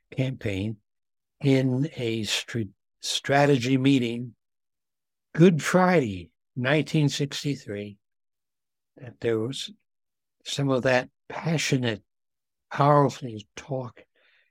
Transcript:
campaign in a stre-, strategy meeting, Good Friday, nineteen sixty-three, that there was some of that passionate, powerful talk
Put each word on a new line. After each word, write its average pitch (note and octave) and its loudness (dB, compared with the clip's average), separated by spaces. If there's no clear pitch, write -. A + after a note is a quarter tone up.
campaign A2 -4
in C3+ 2
a A2+ -4
stre-, G#2+ -6
strategy C3+ 2
meeting, B2 0
Good E3 6
Friday, D3+ 0
nineteen C#3+ 0
sixty-three, A#2+ -8
that A#2 -20
there A#2 0
was A#2+ -6
some C#3 -4
of B2+ 0
that B2+ 2
passionate, C3 -2
powerful C#3 2
talk C3 -10